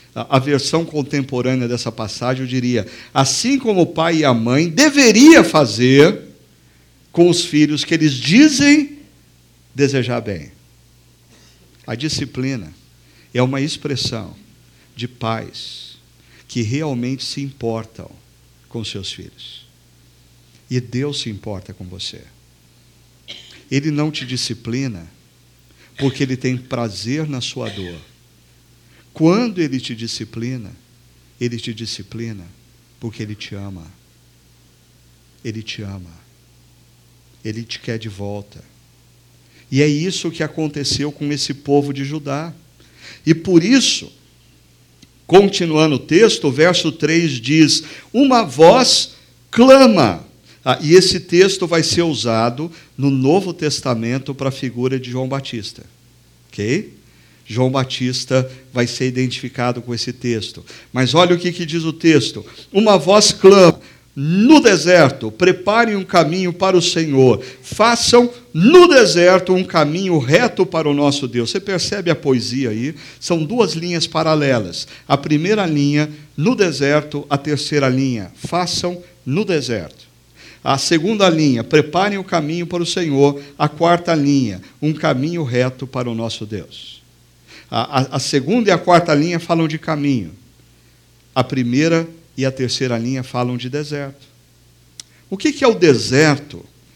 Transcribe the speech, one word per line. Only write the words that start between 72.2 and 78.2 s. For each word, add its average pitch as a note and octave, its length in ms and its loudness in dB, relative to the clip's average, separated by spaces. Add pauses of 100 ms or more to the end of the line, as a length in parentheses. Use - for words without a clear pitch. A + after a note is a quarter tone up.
aí? A#2 240 -6 (260)
São E3+ 240 -2
duas G3+ 300 -2
linhas E3+ 320 -6
paralelas. C#3 800 -2 (220)
A C#3 100 0
primeira E3 480 0
linha, D3 460 0 (260)
no G3 180 0
deserto, D3 760 -2
a C#3+ 80 -4
terceira C#3+ 520 -2
linha, B2+ 460 -4